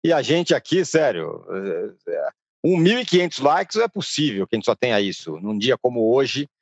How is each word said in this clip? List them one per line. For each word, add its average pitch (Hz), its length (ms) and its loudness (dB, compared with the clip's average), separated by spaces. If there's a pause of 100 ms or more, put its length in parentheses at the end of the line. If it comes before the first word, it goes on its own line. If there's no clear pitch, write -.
E 165 80 2
a 151 100 4
gente 165 320 2
aqui, 165 300 0
sério, 85 680 0
é, 92 640 -6
é, 73 180 -4 (360)
um 180 100 4
mil 185 240 4
e 240 60 -4
quinhentos 175 340 0
likes 165 380 2
não 233 80 2
é - 20 -4
possível 139 580 -2
que - 100 -2
a - 20 -2
gente 107 80 -4
só 110 100 2
tenha 117 240 0
isso 82 400 -6
num 104 180 -6
dia 117 200 0
como 120 360 0
hoje 139 360 0 (120)